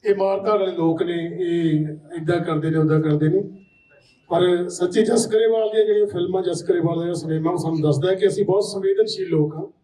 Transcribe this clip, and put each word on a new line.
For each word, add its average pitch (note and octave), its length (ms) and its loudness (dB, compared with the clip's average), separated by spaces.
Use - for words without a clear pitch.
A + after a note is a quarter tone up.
ਇਹ G3+ 100 4
ਮਾਰ G3 260 0
ਧਾੜ G#3 200 2
ਵਾਲੇ F3+ 120 0
ਲੋਕ E3 300 0
ਨੇ, E3+ 380 -4
ਇਹ E3 460 0
ਏਦਾਂ E3 180 0
ਕਰਦੇ D#3+ 300 -2
ਨੇ, D#3 80 0
ਉੱਦਾਂ D#3 220 4
ਕਰਦੇ D3+ 280 2
ਨੇ। G3 140 2
ਪਰ F3 400 2
ਸੱਚੀ F3+ 340 0
ਜਸ A3 260 2
ਗਰੇਵਾਲ A3 400 2
ਦੀਆਂ A3 160 2
ਜਿਹੜੀਆਂ G#3 220 2
ਫਿਲਮਾਂ, F#3 360 -2
ਜਸ F3 220 -4
ਗਰੇਵਾਲ E3+ 320 0
ਦਾ E3 60 -4
ਜਿਹੜਾ F3 120 -4
ਸਿਨੇਮਾ, D#3+ 360 -4
ਉਹ F3 80 -2
ਸਾਨੂੰ D#3+ 220 -2
ਦੱਸਦਾ D3 280 2
ਹੈ F#3+ 60 2
ਕਿ F#3+ 120 0
ਅਸੀਂ G3+ 180 2
ਬਹੁਤ F#3+ 200 2
ਸੰਵੇਦਨਸ਼ੀਲ G3 640 -2
ਲੋਕ D3+ 260 0
ਹਾਂ। D#3 120 -10